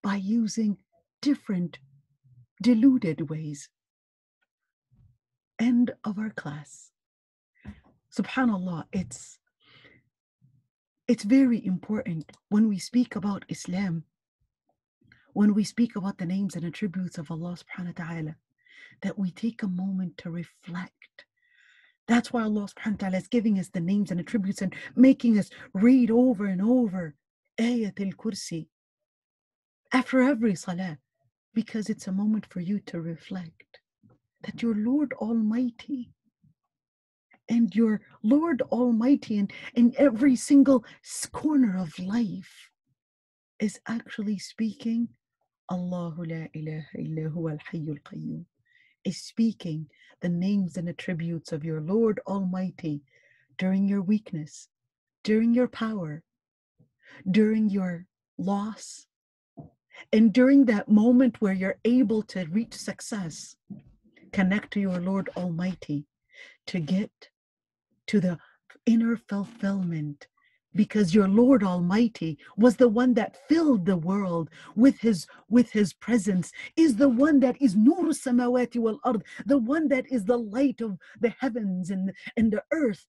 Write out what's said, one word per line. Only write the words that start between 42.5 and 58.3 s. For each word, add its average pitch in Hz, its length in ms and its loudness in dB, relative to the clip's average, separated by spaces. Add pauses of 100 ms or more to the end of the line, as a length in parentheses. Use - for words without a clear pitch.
is 214 280 -4
actually 214 520 -6
speaking, 226 680 -6 (640)
Allahu 175 540 -6
la 160 300 -8
ilaha 156 440 -10
illa 156 300 -6
huwa 160 240 -6
al-hayyul 151 500 -10
qayyum, 156 420 -12 (600)
is 190 140 -6
speaking 165 680 -4 (340)
the 175 80 -4
names 180 480 -2
and 170 120 -6
attributes 170 640 -8
of 151 120 -8
your 160 160 -6
Lord 208 460 0
Almighty 185 760 -4 (560)
during 190 280 0
your 202 160 0
weakness, 175 640 -4 (560)
during 226 280 2
your 247 160 2
power, 185 540 -8 (1080)
during 214 380 4
your 180 380 -4 (320)